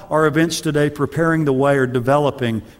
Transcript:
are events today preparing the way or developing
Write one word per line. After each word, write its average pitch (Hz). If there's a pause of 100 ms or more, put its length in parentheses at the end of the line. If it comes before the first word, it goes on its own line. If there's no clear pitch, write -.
are 156
events 165
today 147
preparing 160
the 139
way 139
or 131
developing 127 (160)